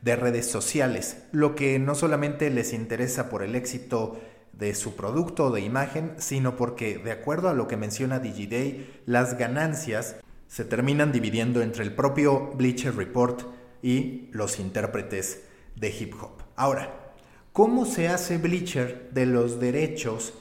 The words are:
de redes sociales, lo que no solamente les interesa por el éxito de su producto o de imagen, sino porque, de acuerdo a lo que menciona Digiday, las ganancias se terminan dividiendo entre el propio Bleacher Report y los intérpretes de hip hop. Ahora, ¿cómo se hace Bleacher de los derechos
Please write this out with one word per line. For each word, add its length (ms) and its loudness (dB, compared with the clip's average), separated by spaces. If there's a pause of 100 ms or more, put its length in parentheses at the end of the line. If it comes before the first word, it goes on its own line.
de 140 4
redes 340 0
sociales, 680 0 (160)
lo 220 4
que 220 2
no 160 2
solamente 580 2
les 200 0
interesa 580 -2
por 140 -4
el 120 -4
éxito 600 -4 (360)
de 220 -2
su 200 -6
producto 520 0
o 40 4
de 80 0
imagen, 600 -2
sino 360 0
porque, 440 -2
de 120 -6
acuerdo 380 0
a 40 2
lo 140 0
que 80 -4
menciona 440 -2
Digiday, 880 -6
las 320 2
ganancias 760 -2 (320)
se 160 -6
terminan 480 2
dividiendo 500 2
entre 220 -2
el 100 -4
propio 640 2
Bleacher 400 2
Report 460 0 (400)
y 500 0
los 280 -4
intérpretes 840 -4 (320)
de 220 -4
hip 220 -8
hop. 220 -16 (140)
Ahora, 580 -2 (400)
¿cómo 320 6
se 220 0
hace 320 0
Bleacher 760 -2
de 140 4
los 320 4
derechos 800 0